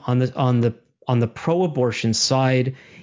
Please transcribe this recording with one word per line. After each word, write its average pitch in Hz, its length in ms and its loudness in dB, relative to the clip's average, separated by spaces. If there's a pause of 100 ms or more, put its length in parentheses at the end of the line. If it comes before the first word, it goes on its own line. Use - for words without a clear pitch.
on 123 120 0
the, 127 180 0
on 123 240 2
the, 117 140 0 (340)
on 123 100 2
the 117 100 0
pro-abortion 135 840 -2
side 131 640 0 (260)